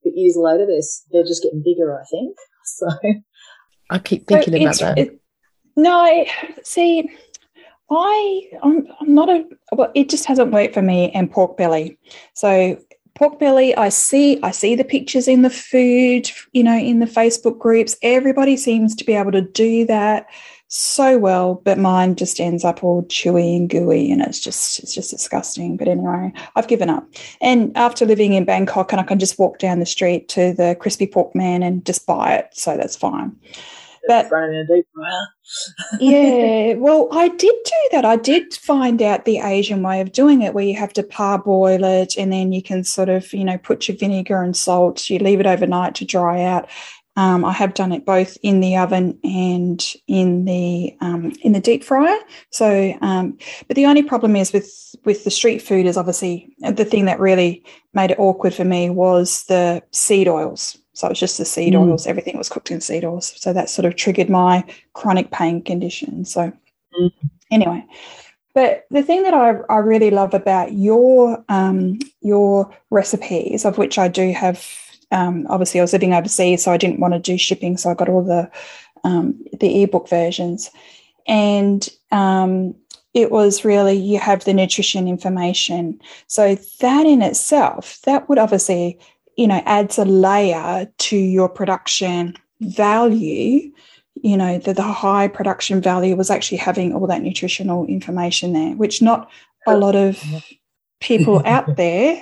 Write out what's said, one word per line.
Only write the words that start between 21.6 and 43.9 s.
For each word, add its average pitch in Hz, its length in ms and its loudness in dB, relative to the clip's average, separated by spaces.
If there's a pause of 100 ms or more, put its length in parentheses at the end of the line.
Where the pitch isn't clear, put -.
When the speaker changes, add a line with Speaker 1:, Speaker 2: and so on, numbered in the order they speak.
Speaker 3:
but 196 140 2
mine 185 360 2
just - 240 -6
ends 170 240 -2
up 170 200 -2
all 175 220 2
chewy 175 520 0
and 175 140 0
gooey, 170 400 0
and - 100 2
it's - 180 -4
just, - 400 -6
it's - 140 -12
just - 160 -10
disgusting. 175 680 -8
But - 100 -2
anyway, 180 440 -4 (240)
I've 226 120 -2
given 190 240 0
up. 156 160 -6 (340)
And 247 340 2
after 240 300 2
living 208 280 4
in 185 120 2
Bangkok, 190 460 0
and 196 100 0
I - 20 -2
can 196 140 0
just 190 220 -2
walk 190 180 0
down 180 220 -2
the 170 80 -2
street 180 420 -2
to 180 240 0
the 175 260 0
crispy 196 280 -4
pork 180 280 -2
man 180 280 0
and 180 240 -2
just - 180 -6
buy - 300 0
it, - 180 -4
so - 240 -6
that's - 180 -6
fine. - 400 -6 (720)
But 233 220 2
Speaker 1:
Thrown 160 240 -2
in 156 60 -6
a 156 160 -8
deep 180 180 2
fryer. 180 380 -8
<laughs> - 680 -14
Speaker 3:
Yeah, 247 760 4
well, 285 360 2
I 339 180 2
did 392 260 2 (100)
do 622 260 0
that. 269 140 2
I 226 100 4
did 269 380 0
find 254 480 0
out 208 240 0
the 220 140 0
Asian 202 440 -2
way 190 180 -2
of 190 100 -6
doing 277 320 6
it, 190 100 -4
where 202 100 -2
you 202 120 -2
have 208 180 -8
to 208 100 -4
parboil 196 800 0
it, 185 340 0
and 190 140 -4
then 190 220 -2
you 185 80 -4
can 185 220 -6
sort 190 260 -4
of, 185 240 -2
you 196 100 -4
know, 185 140 -4
put - 300 -6
your 202 100 -8